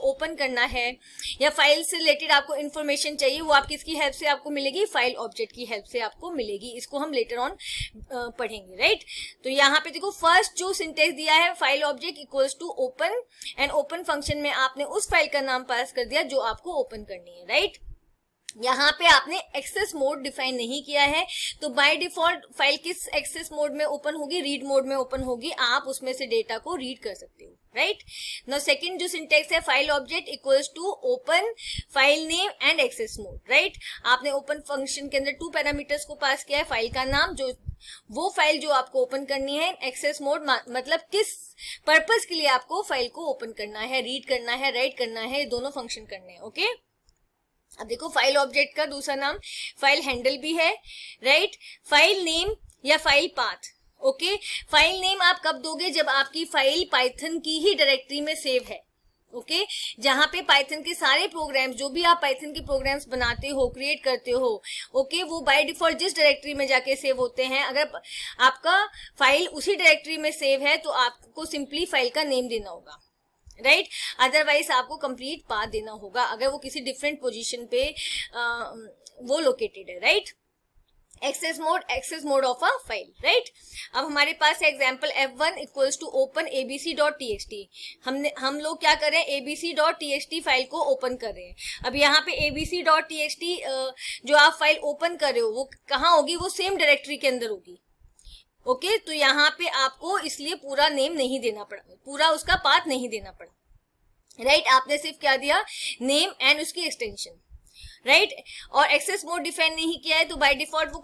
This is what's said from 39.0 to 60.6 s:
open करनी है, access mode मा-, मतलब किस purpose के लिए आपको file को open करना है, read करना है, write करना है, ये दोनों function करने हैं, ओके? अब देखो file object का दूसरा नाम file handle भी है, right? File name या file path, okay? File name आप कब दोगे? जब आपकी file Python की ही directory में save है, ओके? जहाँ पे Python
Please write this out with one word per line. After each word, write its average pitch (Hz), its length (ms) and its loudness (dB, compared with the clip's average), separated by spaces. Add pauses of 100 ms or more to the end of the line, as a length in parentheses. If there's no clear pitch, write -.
open 269 220 -4
करनी 277 320 -4
है, 339 160 0 (120)
access 294 380 -4
mode 302 240 -2
मा-, 247 220 0
मतलब 254 320 -2 (120)
किस 415 240 0 (500)
purpose 320 420 4
के 349 60 -8
लिए 311 120 0 (100)
आपको 330 320 -2
file 254 200 -2
को 320 220 -10
open 233 280 -6
करना 208 220 -8
है, 247 220 -2
read 254 260 -6
करना 240 240 0
है, 254 220 0
write 254 240 0
करना 226 220 -4
है, 247 180 -4
ये 294 80 0
दोनों 247 240 -4
function 226 340 -10
करने 185 280 -16
हैं, 170 80 -20
ओके? 220 260 -4 (1120)
अब - 80 -12
देखो 240 220 -8
file 269 280 4
object 277 400 2
का 302 100 0
दूसरा 277 280 -4
नाम 277 240 -2 (420)
file 285 220 4
handle 262 360 0
भी 311 140 -4
है, 330 180 2 (540)
right? 311 320 4 (340)
File 349 340 6
name 339 300 0 (300)
या 285 120 4
file 302 300 4 (100)
path, 214 340 -4 (320)
okay? 320 320 0 (380)
File 330 280 6
name 381 220 0
आप 359 220 4
कब 311 180 0
दोगे? 320 280 -4
जब 294 180 0
आपकी 277 360 0
file 311 400 2 (100)
Python 269 500 0
की 214 140 -4
ही 370 160 4
directory 277 460 2
में 302 140 -2
save 262 340 0
है, 214 120 -12 (520)
ओके? 311 320 -2 (360)
जहाँ 269 320 4
पे 359 80 -4 (100)
Python 285 340 2